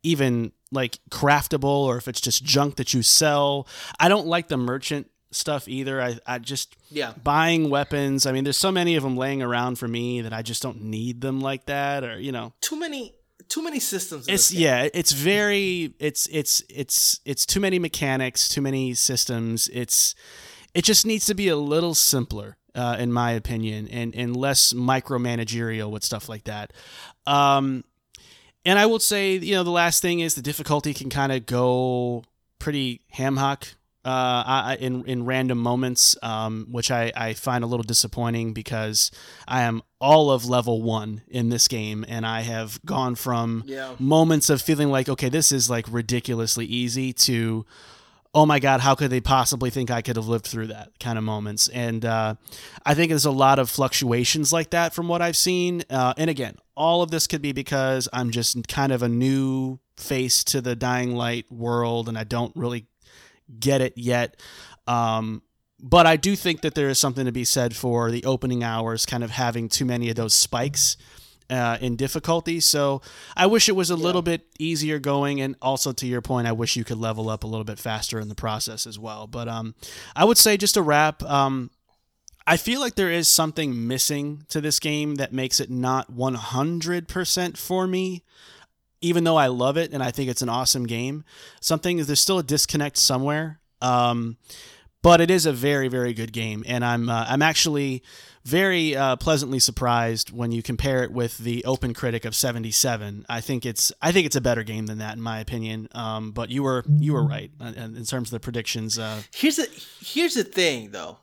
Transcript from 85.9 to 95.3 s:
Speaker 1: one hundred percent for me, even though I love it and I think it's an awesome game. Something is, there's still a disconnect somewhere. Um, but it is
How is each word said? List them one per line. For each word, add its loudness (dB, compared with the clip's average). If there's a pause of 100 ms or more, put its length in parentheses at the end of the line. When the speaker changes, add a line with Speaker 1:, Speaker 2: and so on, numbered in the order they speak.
Speaker 1:
one -2
hundred -4
percent -2
for -2
me, -2 (760)
even 2
though 6
I 8
love 2
it 0
and -4
I -2
think -4
it's -4
an -2
awesome 0
game. -4 (380)
Something 0
is, -2
there's 2
still 2
a -2
disconnect 0
somewhere. 0 (220)
Um, 2 (640)
but 10
it 4
is 4